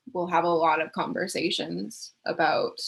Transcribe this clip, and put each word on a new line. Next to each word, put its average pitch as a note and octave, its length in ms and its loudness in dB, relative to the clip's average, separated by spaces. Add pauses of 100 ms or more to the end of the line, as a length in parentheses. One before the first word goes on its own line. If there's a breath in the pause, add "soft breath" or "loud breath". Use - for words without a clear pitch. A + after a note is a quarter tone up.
(140)
we'll F3+ 120 0
have E3+ 180 4
a F3 40 2
lot D#3+ 320 4
of D#3+ 120 -4
conversations F#3 1200 -4 (140)
about D3+ 600 0